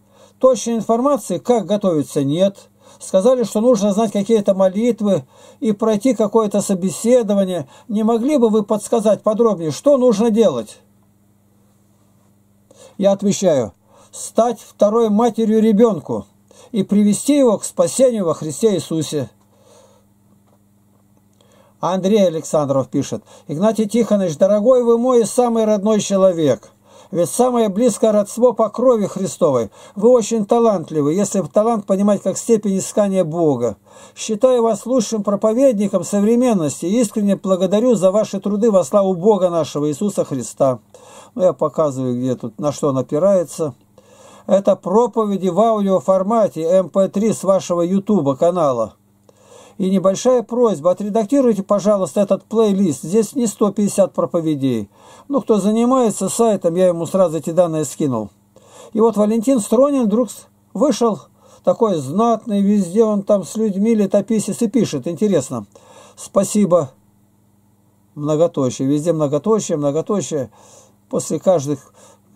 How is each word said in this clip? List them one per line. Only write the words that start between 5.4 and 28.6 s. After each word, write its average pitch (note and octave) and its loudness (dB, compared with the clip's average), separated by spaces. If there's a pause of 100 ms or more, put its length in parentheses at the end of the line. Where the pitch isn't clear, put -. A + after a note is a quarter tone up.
и A3 0
пройти A3 0
какое-то G#3 0
собеседование. G3 -2 (200)
Не G#3+ -2
могли A#3 2
бы A#3 4
вы G#3+ 0
подсказать G#3+ 0
подробнее, G#3 0
что C#4 2
нужно A#3+ 2
делать?» F3 0 (2250)
Я G3 2
отвечаю: F3+ 0 (360)
«Стать - -2
второй A3 0
матерью A3 2
ребенку G#3 2 (480)
и G3+ 0
привести G#3 2
его A#3+ 4
к - -14
спасению A3 0
во D#3+ 0
Христе D#3+ -2
Иисусе». D3+ -4 (2500)
Андрей F#3+ 2
Александров D3 -2
пишет: C3 -4 (260)
«Игнатий G#3 0
Тихонович, G3+ 0
дорогой G#3 4
вы A#3 4
мой A#3+ 2
и - 0
самый A3+ 0
родной G#3+ 0
человек. E3+ 0 (420)
Ведь E3 0
самое A#3+ 0
близкое G#3+ 0
родство G#3+ 0
по A3 0